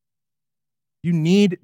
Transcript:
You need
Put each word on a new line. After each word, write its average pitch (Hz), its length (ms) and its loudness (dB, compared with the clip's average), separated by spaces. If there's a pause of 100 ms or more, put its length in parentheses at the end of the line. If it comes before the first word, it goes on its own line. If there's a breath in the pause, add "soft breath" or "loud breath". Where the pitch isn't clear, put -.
(1040)
You 170 120 -4
need 180 500 0